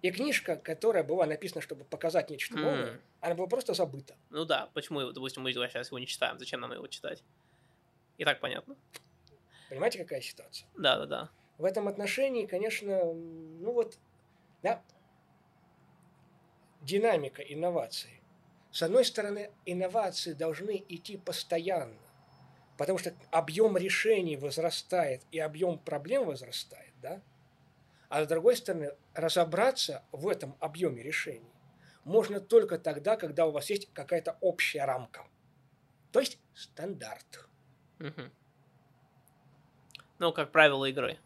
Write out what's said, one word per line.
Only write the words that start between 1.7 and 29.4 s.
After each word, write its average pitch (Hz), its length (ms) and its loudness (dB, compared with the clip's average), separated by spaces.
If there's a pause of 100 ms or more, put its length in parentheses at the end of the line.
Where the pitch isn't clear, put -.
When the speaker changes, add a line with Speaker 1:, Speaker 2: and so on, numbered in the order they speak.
Speaker 1:
показать 165 460 0
нечто 151 260 4
Speaker 2:
М. - 20 0
Speaker 1:
новое, 131 440 0 (180)
она 170 140 0
была 180 140 0
просто 247 260 2
забыта. 139 440 -2 (120)
Speaker 2:
Ну 151 140 -4
да, 151 300 0
почему, 143 380 -4
допустим, 131 300 -8
мы 131 100 -2
сейчас 123 360 -4
его 127 100 -10
не 127 80 -10
читаем? 127 320 -2
Зачем 127 220 -8
нам 123 120 -8
его - 140 -10
читать? - 380 -10 (960)
И 156 60 -4
так 147 160 2
понятно. - 360 -6 (920)
Speaker 1:
Понимаете, 170 300 -2
какая 151 240 -8
ситуация? - 520 -16
Speaker 2:
Да, 143 240 4
да, 147 80 -4
да. 147 240 -6 (280)
Speaker 1:
В 151 60 -4
этом 202 240 0
отношении, 214 580 -2
конечно, 202 460 -2
м, 165 680 -4
ну 226 100 -4
вот, 226 280 0 (600)
да, 226 220 0 (2000)
динамика 160 640 0
инноваций. 151 840 -6 (460)
С - 120 -4
одной 220 220 4
стороны, 208 500 -4 (100)
инновации 180 680 -2
должны 170 540 -4
идти 170 280 -12
постоянно, 165 960 -4 (640)
потому 170 220 0
что 175 180 -6 (140)
объём 175 480 4
решений 185 580 2
возрастает 147 960 -2
и 160 100 -6
объём 156 420 -2
проблем 170 440 -2
возрастает, - 720 -10
да? 185 240 -10 (840)
А 151 140 2
с 147 40 -4
другой 175 280 6
стороны, 160 360 -4 (220)
разобраться 165 1000 2